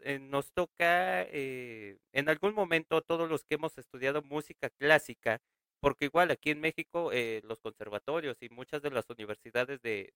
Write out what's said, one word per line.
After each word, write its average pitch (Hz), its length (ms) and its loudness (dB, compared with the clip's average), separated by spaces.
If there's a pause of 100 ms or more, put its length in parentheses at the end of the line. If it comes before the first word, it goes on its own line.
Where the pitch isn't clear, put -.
eh, 139 140 -2
nos 139 340 -2
toca, 180 760 2
eh, 123 720 -8 (140)
en 143 160 2
algún 185 260 2
momento, 165 480 2
todos 165 280 0
los 151 140 -2
que 156 120 -2
hemos 151 220 -8
estudiado 135 440 -2
música 143 480 -6
clásica, 139 680 2 (400)
porque 143 260 2
igual 165 240 4
aquí 147 200 0
en 151 100 -2
México, 160 520 -2
eh, 113 320 0
los 110 160 -8
conservatorios 113 840 -6
y 120 80 -14
muchas 131 320 -10
de 147 80 -4
las 123 200 -2
universidades 120 720 -6
de, 107 340 -4